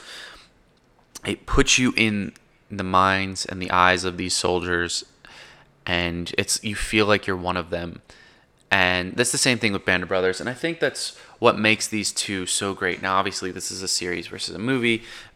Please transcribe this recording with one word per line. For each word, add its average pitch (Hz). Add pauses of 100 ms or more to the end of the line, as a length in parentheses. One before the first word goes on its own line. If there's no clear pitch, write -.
(1200)
it -
puts -
you 127
in 104 (360)
the 101
minds 95
and 92
the 90
eyes 90
of 87
these 90
soldiers, 87 (800)
and 87
it's, -
you 107
feel 107
like 104
you're 98
one 90
of 85
them. 85 (680)
And 90
that's 120
the 143
same 123
thing 107
with 98
Band 90
of 87
Brothers, 92
and 113
I 127
think 165
that's - (220)
what 117
makes 107
these 104
two 95
so 98
great. 90
Now, 95
obviously, 95
this 90
is 95
a 92
series 87
versus 92
a 85
movie, 117 (340)